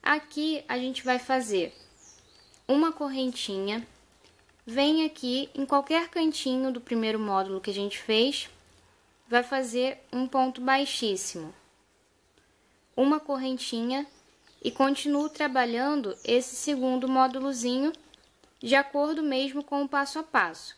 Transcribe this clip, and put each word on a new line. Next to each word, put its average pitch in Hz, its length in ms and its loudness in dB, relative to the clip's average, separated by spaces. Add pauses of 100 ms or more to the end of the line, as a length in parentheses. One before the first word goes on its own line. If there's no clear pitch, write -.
Aqui, 302 680 0
a 247 100 -2
gente 254 260 -6
vai 254 140 2
fazer 226 560 0 (920)
uma 302 220 4
correntinha, 247 960 -4 (800)
vem 294 380 2
aqui 269 500 -2
em 277 100 -2
qualquer 311 440 0
cantinho 269 640 0
do 240 80 -6
primeiro 220 360 0
módulo 190 440 -2
que 196 100 -6
a 196 40 -4
gente 202 220 -4
fez, 226 540 2 (800)
vai 240 160 4
fazer 254 680 -2
um 254 140 0
ponto 254 340 0
baixíssimo, 240 960 0 (1400)
uma 285 240 4
correntinha 262 840 -4 (560)
e 240 120 -2
continuo 285 560 2
trabalhando 262 960 0
esse 247 320 2
segundo 254 520 0
módulozinho 262 840 2 (680)
de 240 160 0
acordo 285 480 2
mesmo 277 400 -2
com 285 220 -2
o 277 40 -6
passo 285 300 -2
a 320 60 -6
passo. 185 540 -2